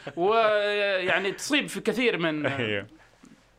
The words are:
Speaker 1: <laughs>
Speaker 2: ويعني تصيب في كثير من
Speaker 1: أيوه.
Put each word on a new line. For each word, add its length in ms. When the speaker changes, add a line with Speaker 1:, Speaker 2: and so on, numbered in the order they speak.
Speaker 1:
<laughs> 220
Speaker 2:
ويعني 1080
تصيب 360
في 120
كثير 380
من 280
Speaker 1:
أيوه. 400